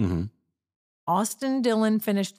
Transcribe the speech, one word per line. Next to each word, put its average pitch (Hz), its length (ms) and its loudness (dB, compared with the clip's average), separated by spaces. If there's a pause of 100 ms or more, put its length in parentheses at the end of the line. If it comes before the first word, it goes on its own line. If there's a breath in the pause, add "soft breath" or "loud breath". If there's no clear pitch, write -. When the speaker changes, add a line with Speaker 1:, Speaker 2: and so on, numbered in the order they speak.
Speaker 1:
Mm-hmm. 87 220 0 (840)
Speaker 2:
Austin 247 540 -2
Dillon 220 360 2
finished 196 400 -2